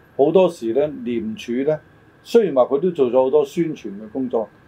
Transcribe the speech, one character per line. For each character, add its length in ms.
好 140
多 180
時 260
呢， 120
廉 340
署 140
呢， 140
雖 240
然 80
話 80
佢 180
都 100
做 200
咗 120
好 80
多 140
宣 300
傳 140
嘅 100
工 180
作， 200